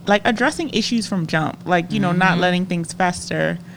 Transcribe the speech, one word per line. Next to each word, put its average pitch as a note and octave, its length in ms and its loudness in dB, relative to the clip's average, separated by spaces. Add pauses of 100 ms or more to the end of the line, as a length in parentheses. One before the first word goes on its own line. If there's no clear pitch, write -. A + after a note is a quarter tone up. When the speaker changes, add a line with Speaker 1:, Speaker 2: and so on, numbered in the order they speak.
Speaker 1:
like, G#3 180 4
addressing B3 440 0
issues A3+ 360 0
from F3 220 -2
jump, D#3 380 -2
like, F3 260 0
you G#3+ 80 0
know, F3+ 140 2
not F#3 180 4
Speaker 2:
Mm-hmm. E3+ 100 0
Speaker 1:
letting F3+ 240 2
things F3 280 -4
fester. E3+ 680 -2 (180)